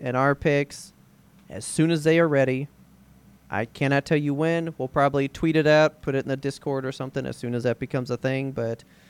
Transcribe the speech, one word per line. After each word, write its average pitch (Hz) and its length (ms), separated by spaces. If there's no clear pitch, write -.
and 127 160
our 139 180
picks 143 560
as 98 140
soon 160 280
as 156 120
they 160 160
are 170 80
ready. 135 400
I 101 160
cannot 139 400
tell 160 120
you 147 160
when. 165 440
We'll 131 120
probably 139 400
tweet 160 260
it 156 120
out, 156 340
put 139 140
it 135 100
in - 40
the 135 80
Discord 135 480
or 135 60
something 131 340
as 127 120
soon 120 180
as 117 80
that 117 160
becomes 127 320
a 120 60
thing, 135 340
but 117 320